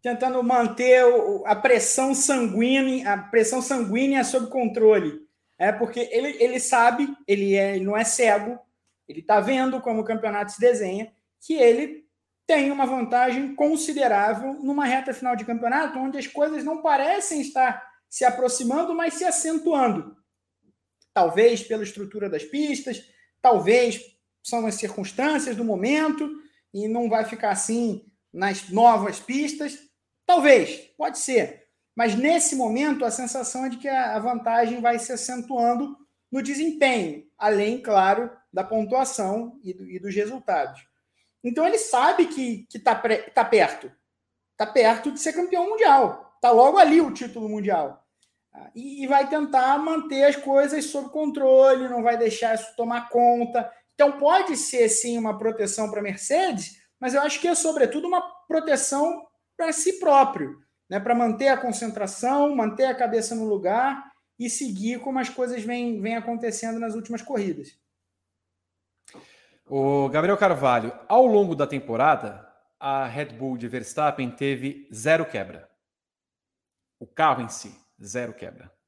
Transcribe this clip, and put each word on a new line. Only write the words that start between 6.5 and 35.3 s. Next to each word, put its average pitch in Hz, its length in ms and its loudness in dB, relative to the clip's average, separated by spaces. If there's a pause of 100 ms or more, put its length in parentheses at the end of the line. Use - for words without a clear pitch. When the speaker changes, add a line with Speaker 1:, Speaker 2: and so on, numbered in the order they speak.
Speaker 1:
sabe, 247 480 2 (180)
ele 196 280 0
é, 196 220 0
ele 190 100 -2
não 202 100 -2
é 220 80 0
cego, 220 540 0 (500)
ele 156 140 -14
tá 214 180 4
vendo 262 400 0
como 220 220 -2
o - 20 -6
campeonato 208 480 -4
se - 80 -16
desenha, 214 500 2 (300)
que - 140 -6
ele 277 500 4 (420)
tem 285 240 2
uma 277 140 0
vantagem 254 680 0
considerável 262 1000 0 (100)
numa 285 220 -2
reta 262 300 -2
final 247 200 -4
de 220 120 -8
campeonato, 254 520 -2
onde 269 200 -6
as 254 80 -8
coisas 302 360 -2
não 311 200 -6
parecem 311 580 0
estar 262 420 -2 (260)
se - 160 -4
aproximando, 254 720 0
mas 330 200 -2
se 339 100 -6
acentuando. 320 920 0 (1000)
Talvez 202 480 4
pela 220 220 -6
estrutura 202 440 -10
das 170 160 -6
pistas, 285 580 -6 (380)
talvez 233 640 4 (400)
são 233 240 -4
as 208 80 -4
circunstâncias 247 840 -4
do 233 80 -4
momento, 294 720 -2 (340)
e 202 140 -6
não 233 220 -2
vai 220 160 0
ficar 220 260 -4
assim 220 540 -4 (280)
nas 190 380 -6
novas 208 480 4
pistas. 294 580 -6 (480)
Talvez, 277 720 4
pode - 220 -6
ser. - 460 -2 (320)
Mas 226 180 0
nesse 285 400 0
momento 262 500 -2
a 233 60 -2
sensação 254 560 -8
é - 20 -6
de 240 80 -8
que 277 120 -8
a, 262 260 -2
a 214 60 -2
vantagem 233 600 0
vai 233 200 2
se 233 120 -10
acentuando 240 840 -4 (340)